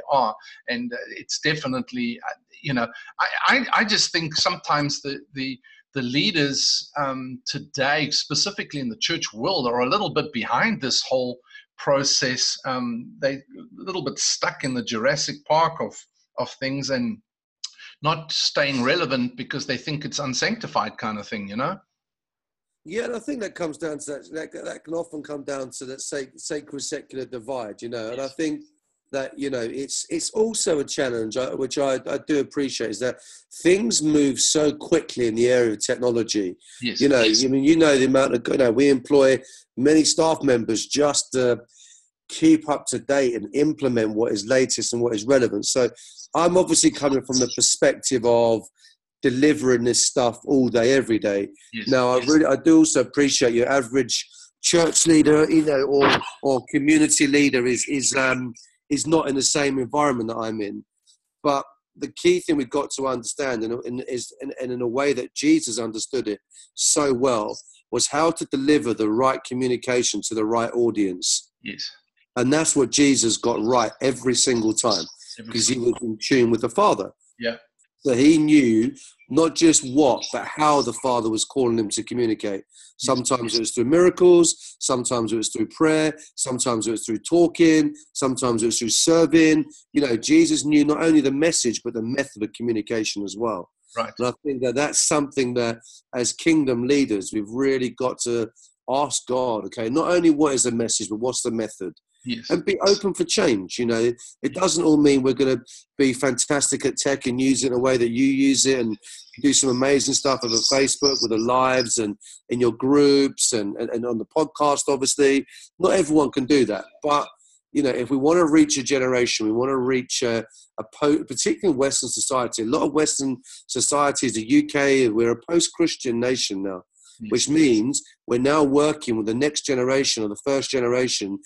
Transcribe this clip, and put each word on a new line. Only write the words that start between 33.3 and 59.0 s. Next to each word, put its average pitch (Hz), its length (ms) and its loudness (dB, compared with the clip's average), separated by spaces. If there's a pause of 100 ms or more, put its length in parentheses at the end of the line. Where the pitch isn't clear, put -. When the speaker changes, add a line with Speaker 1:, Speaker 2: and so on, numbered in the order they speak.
Speaker 2:
things 180 400 2
move 147 380 4
so 151 320 2
quickly 143 560 -2
in 110 80 -2
the 120 140 4
area 120 240 4
of 104 120 -6
technology. 113 680 -2 (260)
Speaker 1:
Yes. 120 200 -4
Speaker 2:
You 139 80 4
know, 127 120 4
Speaker 1:
Yes. 110 240 2
Speaker 2:
I 127 40 0
mean, 135 160 0
you 165 100 6
know, 156 240 6
the 131 60 2
amount 135 280 2
of, 120 140 0
you 113 100 0
know, 123 140 4
we 139 180 4
employ 135 500 4 (380)
many 151 280 4
staff 160 360 0
members 113 460 0
just 143 460 -2
to 123 260 0 (720)
keep 160 400 4
up 139 180 -4
to 135 120 -4
date 131 360 0
and 104 180 -8
implement 131 640 0
what 113 160 0
is 107 160 -4
latest 127 460 0
and 120 80 -2
what 120 120 0
is 104 120 -4
relevant. 117 400 2
So 120 240 0 (440)
I'm 175 240 2
obviously 160 340 2
coming 135 340 -2
from 127 140 -4
the 123 140 -2
perspective 127 720 0
of 117 380 4 (580)
delivering 127 640 2
this 120 240 2
stuff 120 380 0
all 131 240 2
day, 117 240 4
every 113 260 2
day. 101 300 0 (240)
Speaker 1:
Yes. 113 160 -8
Speaker 2:
Now, 127 220 2
I 127 80 4
Speaker 1:
Yes. 123 100 0
Speaker 2:
really, 156 160 6
I 139 100 2
do 160 220 6
also 156 240 4
appreciate 135 520 0
your 120 140 2
average 127 580 -2 (380)
church 165 420 2
leader, 151 440 6
you 156 160 4
know, 139 180 0
or, 139 260 2 (340)
or 131 260 0
community 151 580 4
leader 135 400 2
is, 120 220 -2
is, 135 260 -2
um, 127 380 -2 (360)
is 135 180 -2